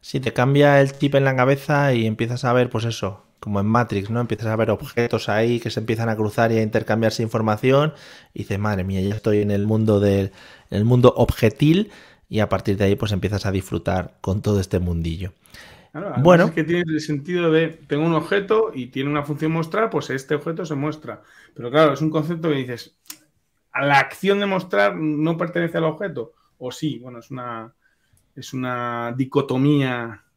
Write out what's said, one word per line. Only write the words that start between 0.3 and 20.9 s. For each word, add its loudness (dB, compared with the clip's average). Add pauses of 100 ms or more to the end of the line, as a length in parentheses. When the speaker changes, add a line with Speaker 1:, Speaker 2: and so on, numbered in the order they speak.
Speaker 1:
cambia 6
el 2
chip 0
en 4
la 0
cabeza 2
y 0
empiezas -4
a 2
ver, 4
pues -4
eso, -6 (160)
como -4
en 0
Matrix, 0
¿no? -2
Empiezas -4
a -2
ver 2
objetos -2
ahí 2
que -6
se -4
empiezan -2
a -2
cruzar 0
y 2
a 2
intercambiarse 0
información 2 (400)
y -14
dices, -6
"Madre -2
mía, -2
ya 0
estoy 2
en 0
el 0
mundo 4
del, 2 (380)
en -2
el 2
mundo 6
objetil", 2 (360)
y -2
a 2
partir -2
de 2
ahí, 4
pues, -2
empiezas -2
a -2
disfrutar -4
con -2
todo 0
este -2
mundillo. -4 (580)
Speaker 2:
Claro, -10
además -2
Speaker 1:
Bueno. 8
Speaker 2:
es 2
que 0
tiene 0
el -2
sentido -2
de, 4
tengo -4
un 2
objeto 0
y -8
tiene -6
una -2
función -4
mostrar, -2
pues -4
este -4
objeto -6
se -6
muestra. -8 (320)